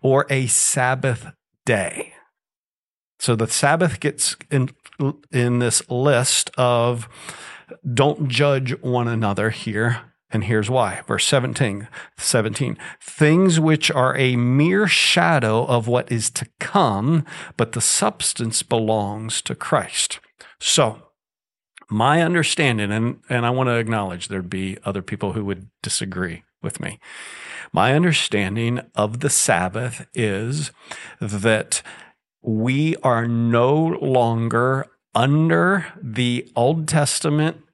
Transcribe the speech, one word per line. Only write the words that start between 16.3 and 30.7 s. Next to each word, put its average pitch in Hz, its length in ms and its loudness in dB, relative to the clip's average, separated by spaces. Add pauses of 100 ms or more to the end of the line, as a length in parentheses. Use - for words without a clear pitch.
to - 180 -8 (100)
come, 147 640 2 (320)
but 117 160 0
the 120 80 -6
substance - 800 -2
belongs 110 840 -2
to - 120 -6
Christ." - 640 -4 (400)
So - 440 0 (840)
my 127 320 4
understanding, 143 680 0
and, 113 380 -2
and 120 160 0
I 120 40 2
want 127 180 0
to 120 100 0
acknowledge 104 500 -4
there'd 92 220 -6
be 95 340 -6
other 98 180 -4
people 101 300 -6
who 107 140 -6
would 98 240 -8 (120)
disagree 90 600 -6 (180)
with - 200 -8
me. - 180 -8 (720)
My 113 220 4
understanding 117 880 0 (120)
of 107 280 -2
the 143 80 0
Sabbath 104 840 0
is 117 600 -4 (480)